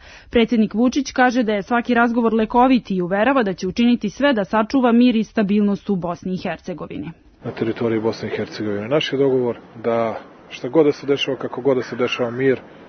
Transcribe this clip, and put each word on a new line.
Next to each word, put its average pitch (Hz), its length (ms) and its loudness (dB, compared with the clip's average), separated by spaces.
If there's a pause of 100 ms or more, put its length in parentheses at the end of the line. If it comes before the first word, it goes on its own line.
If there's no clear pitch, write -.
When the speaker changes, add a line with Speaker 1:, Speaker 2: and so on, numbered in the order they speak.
(300)
Speaker 1:
Predsednik 226 440 2
Vučić 254 380 0
kaže 254 300 2
da 214 100 0
je 202 100 -2
svaki 240 320 0
razgovor 233 400 2
lekovit 240 560 2
i 185 120 0
uverava 220 400 2
da 196 100 -2
će 185 160 -6
učiniti 233 420 2
sve 285 220 0
da 208 120 0
sačuva 233 480 2
mir 240 240 6
i 220 80 0
stabilnost 202 680 0
u 196 60 2
Bosni 175 380 -6
i 180 80 -6
Hercegovini. 165 680 -10 (340)
Speaker 2:
Na 117 60 -6
teritoriji 113 500 -2
Bosne 110 280 -4
i - 80 -6
Hercegovine. 107 520 -6
Naš 151 240 -2
je 139 60 -4
dogovor 131 400 0 (260)
da 113 340 -2 (320)
šta - 180 -10
god 147 180 4
da 175 60 4
se - 140 -6
dešava, 135 300 -2
kako - 240 -8
god 131 160 2
da 123 60 -2
se - 140 -10
dešava, 120 340 -2
mir 127 300 0 (280)